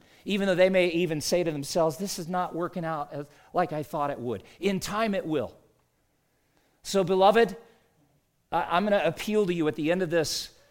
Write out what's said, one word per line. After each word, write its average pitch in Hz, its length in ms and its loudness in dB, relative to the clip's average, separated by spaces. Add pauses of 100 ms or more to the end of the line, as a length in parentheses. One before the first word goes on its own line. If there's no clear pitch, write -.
(260)
even 196 220 0
though 185 80 2
they 185 140 6
may 185 180 4
even 165 320 0
say 175 240 0
to 160 80 -2
themselves, 156 460 0
"This 196 200 -6
is 170 120 -10
not 180 260 -4
working 170 300 -6
out 156 260 -6
as, 147 140 -10 (280)
like 170 200 0
I 151 100 -4
thought 143 260 -4
it 143 100 -6
would." 117 240 -6 (160)
In 185 200 0
time 214 340 -2
it 180 120 -4
will. 139 280 -2 (1300)
So, 196 200 0
beloved, 190 540 4 (920)
I, 165 200 -2
I'm 180 140 2
gonna 202 180 2
appeal 208 420 0
to 180 80 0
you 160 140 0
at 151 80 0
the 156 160 0
end 185 100 0
of 170 80 -2
this 160 400 0 (220)